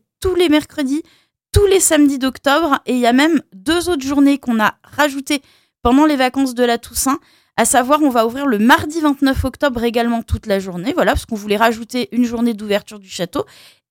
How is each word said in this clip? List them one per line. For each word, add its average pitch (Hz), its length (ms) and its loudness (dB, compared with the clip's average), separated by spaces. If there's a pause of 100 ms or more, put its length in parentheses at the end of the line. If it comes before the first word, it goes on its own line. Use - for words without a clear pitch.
(220)
tous 370 140 -2
les 349 120 2
mercredis, 294 560 -2 (480)
tous 403 140 4
les 381 160 4
samedis 285 380 2
d'octobre, 277 680 0
et 240 80 -2
il 254 60 0
y 240 60 0
a 233 60 4
même 294 300 2 (120)
deux 330 360 -2
autres 269 180 -4
journées 277 300 2
qu'on 226 240 -2
a 208 200 0
rajoutées 277 600 -4 (400)
pendant 262 240 4
les 302 100 2
vacances 254 400 -2
de 247 80 0
la 240 140 0
Toussaint, 262 420 -4 (380)
à 226 60 2
savoir, 254 380 2
on 294 80 2
va 233 160 2
ouvrir 269 220 -4
le 208 120 0
mardi 302 400 2
vingt-neuf 277 460 0
octobre 247 400 -2
également 233 360 -2
toute - 240 -6
la 196 140 0
journée, 180 320 -8
voilà, 277 220 0
parce - 120 -6
qu'on 220 120 -8
voulait 208 180 -4
rajouter 233 560 -2
une 240 140 0
journée 233 280 -2
d'ouverture 208 460 -6
du 190 80 -20
château, - 380 -8 (460)